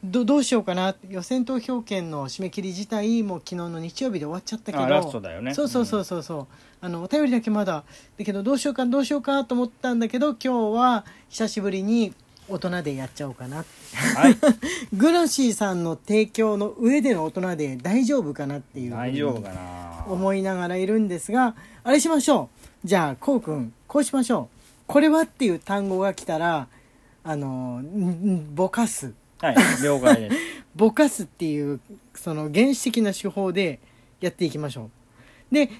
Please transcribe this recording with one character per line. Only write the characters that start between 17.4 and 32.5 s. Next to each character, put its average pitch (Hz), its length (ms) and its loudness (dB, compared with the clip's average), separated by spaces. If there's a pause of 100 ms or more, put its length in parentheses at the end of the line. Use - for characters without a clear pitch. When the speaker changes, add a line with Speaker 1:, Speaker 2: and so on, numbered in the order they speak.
Speaker 1:
で 143 180 -4
大 185 300 2
丈 269 140 2
夫 147 140 -4
か 143 140 -6
な 143 120 -6
っ - 20 -14
て - 180 -14
い 123 80 -6
う 120 40 -8
ふ - 20 -8
う - 20 -8
に 123 180 -4
Speaker 2:
大 - 20 -2
丈 147 140 0
夫 113 120 -4
か 98 80 -10
な。 87 580 -12
Speaker 1:
思 190 260 0
い 196 80 0
な 190 140 -2
が 180 140 -4
ら 180 80 -4
い 185 100 -2
る 220 120 2
ん 208 100 0
で 175 100 -4
す - 140 -8
が、 240 220 2 (280)
あ 240 80 2
れ 294 80 6
し 320 80 0
ま 320 140 4
し - 80 2
ょ 190 200 4 (340)
う。 185 40 -8
じ 185 80 4
ゃ 160 140 4
あ、 131 80 -6
こ 277 180 0
う 233 60 2
く 156 100 -8
ん、 131 220 -4 (120)
こ - 140 0
う 294 40 4
し - 100 -4
ま 262 100 2
し 233 80 -2
ょ 147 220 0
う。 - 40 -20 (300)
こ 294 140 4
れ 311 80 6
は 320 140 4
っ - 40 2
て - 160 -6
い 226 60 4
う 165 100 0
単 196 300 -2
語 185 100 0
が 190 140 0
来 - 100 -12
た 160 140 -2
ら、 160 320 0 (580)
あ 156 80 -4
の、 127 460 -6
ん-、 - 20 -8 (680)
ん-、 - 20 -10
ぼ 185 140 2
か 226 180 0
す。 131 260 -8 (260)
Speaker 2:
は 156 120 0
い、 - 40 4 (280)
了 143 160 2
解 127 300 4
で - 20 -
す。 254 40 2 (200)
Speaker 1:
<laughs> - 180 -20
ぼ 214 200 4
か 302 160 4
す - 140 -6
っ - 20 -8
て - 180 -10
い 147 300 -2
う、 123 80 -8 (340)
そ - 180 -8
の 151 160 -4
原 233 240 4